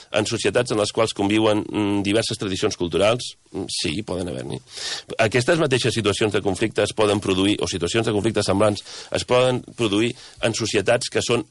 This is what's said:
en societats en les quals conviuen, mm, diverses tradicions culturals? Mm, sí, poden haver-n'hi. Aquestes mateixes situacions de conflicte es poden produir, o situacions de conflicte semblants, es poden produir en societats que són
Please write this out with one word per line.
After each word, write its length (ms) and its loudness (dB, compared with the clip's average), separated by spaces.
en 80 2
societats 480 0
en 60 0
les 120 0
quals 220 0
conviuen, 480 2
mm, 400 0
diverses 340 0
tradicions 400 -2
culturals? 520 0
Mm, 180 -6
sí, 220 -4
poden 260 -6
haver-n'hi. 300 -8
Aquestes 460 2
mateixes 320 2
situacions 400 0
de 80 2
conflicte 400 0
es 100 0
poden 300 2
produir, 400 2
o 80 -4
situacions 360 -2
de 60 0
conflicte 300 0
semblants, 400 2
es 120 -2
poden 380 2
produir 340 2
en 160 0
societats 500 2
que 140 -2
són 280 0